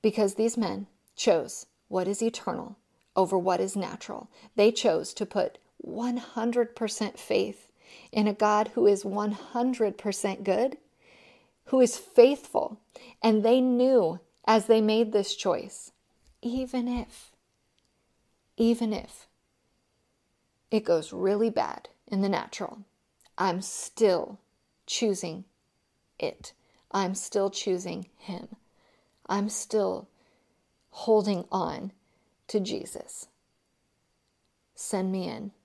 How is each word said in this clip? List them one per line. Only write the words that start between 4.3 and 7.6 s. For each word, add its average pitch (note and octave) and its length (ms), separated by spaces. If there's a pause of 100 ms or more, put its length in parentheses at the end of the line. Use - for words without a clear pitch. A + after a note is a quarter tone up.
They G#3+ 160
chose E3 420
to G#3 120
put - 320 (180)
one A#3+ 400
hundred A#3 580
percent - 440
faith G3+ 520 (400)